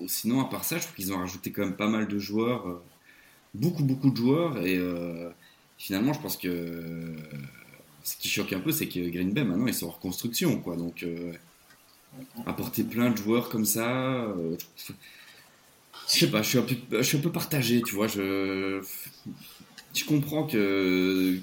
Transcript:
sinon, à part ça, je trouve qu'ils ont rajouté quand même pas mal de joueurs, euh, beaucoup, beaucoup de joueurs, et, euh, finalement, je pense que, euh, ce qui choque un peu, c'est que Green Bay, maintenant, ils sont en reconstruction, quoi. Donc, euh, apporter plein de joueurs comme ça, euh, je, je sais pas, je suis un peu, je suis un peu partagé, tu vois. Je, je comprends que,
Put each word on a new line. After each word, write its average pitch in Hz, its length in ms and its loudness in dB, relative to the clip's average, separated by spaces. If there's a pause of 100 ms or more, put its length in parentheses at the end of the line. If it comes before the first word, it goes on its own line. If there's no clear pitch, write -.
sinon, 120 340 0
à 117 80 2
part 95 140 -4
ça, 160 140 -2
je 170 60 -4
trouve - 120 -12
qu'ils 98 180 -4
ont 92 60 -2
rajouté 92 320 -6
quand 101 120 -2
même 95 120 -2
pas 107 120 0
mal 110 200 2
de 101 120 -2
joueurs, 107 480 0
euh, 87 140 -8 (720)
beaucoup, 151 300 0
beaucoup 135 280 4
de 110 60 -2
joueurs, 139 480 2
et, 92 120 2
euh, 85 520 -4 (480)
finalement, 107 360 0
je - 80 -4
pense 95 160 -6
que, 95 120 -4
euh, 82 680 -6 (880)
ce - 140 -6
qui - 120 -4
choque 101 240 -2
un 92 80 -2
peu, 160 100 -2
c'est 95 160 0
que 92 120 -4 (100)
Green 90 240 0
Bay, 143 100 2
maintenant, 107 240 2
ils 107 60 0
sont 85 140 -4
en 85 40 -6
reconstruction, 117 680 -2
quoi. 87 160 -6
Donc, 85 280 -6
euh, 85 280 -6 (1120)
apporter 92 380 -2
plein 120 280 2
de 107 60 2
joueurs 113 320 2
comme 110 160 0
ça, 123 600 0
euh, 85 320 -2 (200)
je, - 160 -14 (1160)
je - 100 4
sais 151 120 6
pas, 107 100 4
je 107 80 0
suis 127 100 4
un 113 40 4
peu, 123 120 0 (160)
je 110 120 2
suis 139 140 2
un 143 40 2
peu 165 100 0
partagé, 120 520 2
tu 104 120 -4
vois. 104 120 2
Je, 98 720 0 (1120)
je - 120 -2
comprends 151 400 2
que, 95 960 4